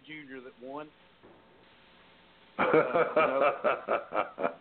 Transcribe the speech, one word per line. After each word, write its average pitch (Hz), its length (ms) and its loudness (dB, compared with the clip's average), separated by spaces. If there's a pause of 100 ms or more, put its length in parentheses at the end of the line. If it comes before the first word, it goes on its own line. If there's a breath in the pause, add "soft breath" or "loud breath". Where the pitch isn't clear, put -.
Junior 143 340 -14
that 123 120 -16 (100)
won. 143 240 -10 (1700)
Uh, - 40 2 (100)
you 156 460 4 (100)
know, 131 1200 0 (100)